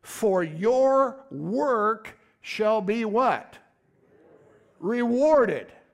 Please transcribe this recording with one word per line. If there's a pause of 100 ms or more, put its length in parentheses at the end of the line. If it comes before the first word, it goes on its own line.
for
your
work (220)
shall
be"
what? (1200)
Rewarded. (220)